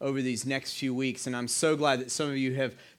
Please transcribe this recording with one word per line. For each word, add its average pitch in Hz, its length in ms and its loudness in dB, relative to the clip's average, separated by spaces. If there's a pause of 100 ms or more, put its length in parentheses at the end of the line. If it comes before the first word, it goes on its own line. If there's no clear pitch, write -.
over 135 200 0
these 127 240 0
next 135 300 -4
few 131 180 -2
weeks, 131 360 -2
and 123 80 -2
I'm 120 100 -4
so 156 300 4
glad 139 240 4
that 127 100 -6
some 151 180 -2
of 139 80 -2
you 131 180 2
have 131 200 0 (240)